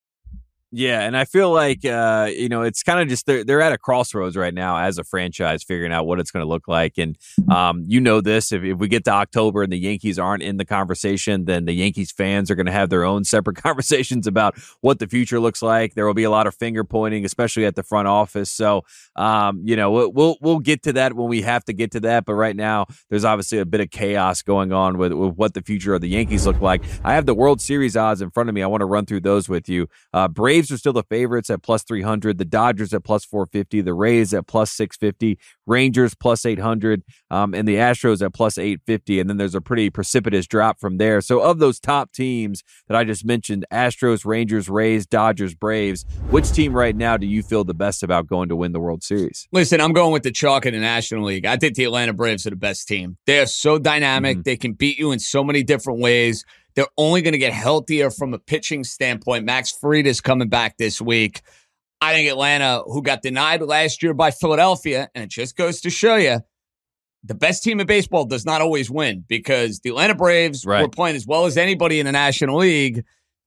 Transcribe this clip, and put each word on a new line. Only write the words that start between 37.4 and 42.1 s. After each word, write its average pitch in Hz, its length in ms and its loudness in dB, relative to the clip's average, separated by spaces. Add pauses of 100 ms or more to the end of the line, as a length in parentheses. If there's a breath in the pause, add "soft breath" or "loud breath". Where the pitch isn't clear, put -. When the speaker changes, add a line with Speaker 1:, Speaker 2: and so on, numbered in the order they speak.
Speaker 1:
and 107 120 -2
the 101 100 2
Astros 117 460 2
at 92 120 -4
plus 110 240 0
eight 95 280 -4
fifty. 101 340 0
And 92 100 -2
then 101 80 -4
there's 98 160 -2
a 90 80 -4
pretty 113 260 0
precipitous 101 580 -2
drop 110 320 2
from 92 200 -4
there. 107 240 2
So 123 180 2
of 160 200 2
those 135 200 2
top 143 320 -2